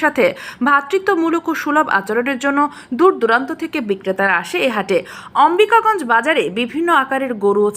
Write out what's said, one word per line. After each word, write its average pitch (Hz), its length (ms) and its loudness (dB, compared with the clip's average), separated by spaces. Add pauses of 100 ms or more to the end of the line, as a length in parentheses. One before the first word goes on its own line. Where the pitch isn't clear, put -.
সাথে 285 220 2 (420)
ভ্রাতৃত্বমূলক 330 840 0
ও - 20 -2 (100)
সুলভ 302 240 2 (120)
আচরণের 240 460 -2
জন্য 277 160 0 (380)
দূর 359 220 4
দূরান্ত 233 300 0 (120)
থেকে 320 160 -6 (120)
বিক্রেতারা 190 520 0
আসে 240 140 -8 (100)
এ 254 100 0
হাটে। 196 220 0 (460)
অম্বিকাগঞ্জ 415 560 2 (120)
বাজারে 240 320 2 (140)
বিভিন্ন 269 300 -4 (140)
আকারের 269 300 -4 (120)
গরু 202 240 2
ও - 80 -2